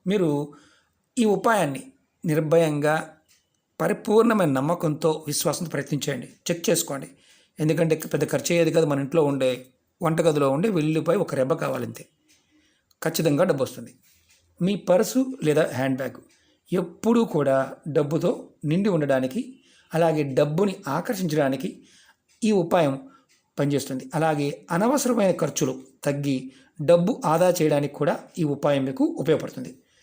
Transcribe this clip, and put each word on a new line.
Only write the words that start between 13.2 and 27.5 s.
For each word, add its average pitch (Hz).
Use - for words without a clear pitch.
డబ్బు 143
వస్తుంది. -
మీ 196
పర్సు -
లేదా 151
హ్యాండ్ 131
బ్యాగ్ 131
ఎప్పుడూ 220
కూడా 135
డబ్బుతో 147
నిండి 180
ఉండడానికి, 139
అలాగే 160
డబ్బుని 151
ఆకర్షించడానికి 156
ఈ 214
ఉపాయం 165
పనిచేస్తుంది. 139
అలాగే, 151
అనవసరమైన 214
ఖర్చులు 143
తగ్గి, 143
డబ్బు 170
ఆదా 170